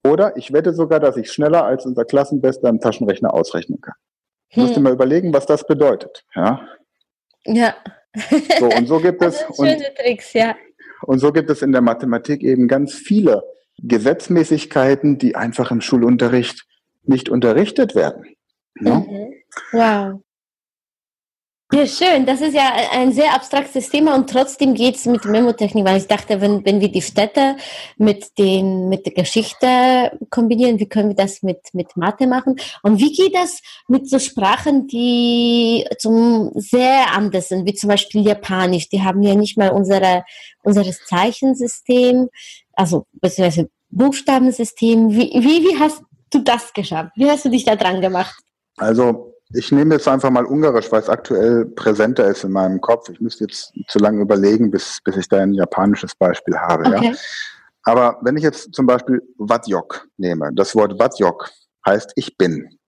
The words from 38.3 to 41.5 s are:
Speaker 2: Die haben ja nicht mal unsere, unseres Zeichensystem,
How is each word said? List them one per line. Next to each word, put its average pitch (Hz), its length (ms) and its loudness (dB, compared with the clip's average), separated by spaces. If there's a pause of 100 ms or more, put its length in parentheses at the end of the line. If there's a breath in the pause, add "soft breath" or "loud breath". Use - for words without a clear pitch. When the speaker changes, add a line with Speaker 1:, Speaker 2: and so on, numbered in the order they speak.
Speaker 2:
Die 196 120 -2
haben 196 200 0
ja 202 120 4
nicht 208 220 0
mal 196 140 2
unsere, 190 540 2 (380 loud breath)
unseres 196 440 0
Zeichensystem, 247 1200 0 (460 loud breath)